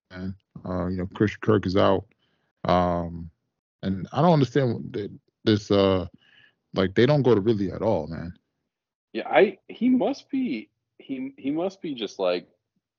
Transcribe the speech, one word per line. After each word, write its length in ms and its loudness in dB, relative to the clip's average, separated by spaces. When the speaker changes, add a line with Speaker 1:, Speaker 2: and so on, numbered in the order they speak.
Speaker 1:
Uh, 760 -8
you 100 -4
know, 160 -6
Christian 280 0
Kirk 240 2
is 100 -2
out. 300 2
Um, 640 -2
and 300 -4
I 80 -2
don't 120 4
understand 400 2
what 200 -10
they, 160 -8
this, 280 2
uh, 360 4
like, 220 0
they 100 6
don't 180 2
go 120 6
to 60 2
Ridley 300 0
at 100 -8
all, 260 -2
man. 260 -10
Speaker 2:
Yeah, 140 -8
I, 300 4
he 220 -2
must 400 0
be, 400 -6
he, 400 -10
he 140 -6
must 300 -6
be 120 -8
just, 260 -10
like, 280 -2